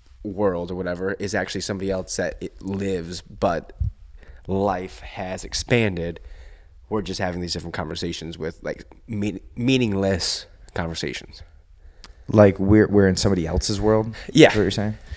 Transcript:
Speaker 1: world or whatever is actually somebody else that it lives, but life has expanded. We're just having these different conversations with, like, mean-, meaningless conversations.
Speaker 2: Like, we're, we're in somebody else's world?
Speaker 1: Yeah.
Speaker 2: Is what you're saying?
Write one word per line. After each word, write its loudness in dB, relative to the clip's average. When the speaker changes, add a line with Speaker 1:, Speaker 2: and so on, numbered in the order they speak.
Speaker 1:
world -2
or -6
whatever -4
is -6
actually -2
somebody -4
else -4
that -2
it -10
lives, -4
but -2
life -2
has -10
expanded. 0
We're -2
just -6
having -2
these -6
different -8
conversations -6
with, -8
like, -8
mean-, -4
meaningless 0
conversations. -6
Speaker 2:
Like, 8
we're, 6
we're 6
in 4
somebody 2
else's 0
world? 2
Speaker 1:
Yeah. 10
Speaker 2:
Is 0
what 4
you're 2
saying? -4